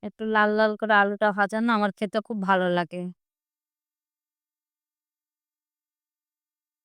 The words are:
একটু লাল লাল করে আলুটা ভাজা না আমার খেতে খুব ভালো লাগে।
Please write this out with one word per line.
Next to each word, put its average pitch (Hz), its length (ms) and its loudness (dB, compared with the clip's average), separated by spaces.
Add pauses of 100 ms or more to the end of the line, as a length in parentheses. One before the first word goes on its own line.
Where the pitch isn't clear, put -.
একটু 214 240 -12
লাল 214 260 4
লাল 214 240 2
করে 214 180 0
আলুটা 202 380 2
ভাজা 202 260 -2
না 233 140 0
আমার 208 200 0
খেতে 220 280 -4
খুব 214 200 -8
ভালো 185 300 2
লাগে। 175 280 -4 (3750)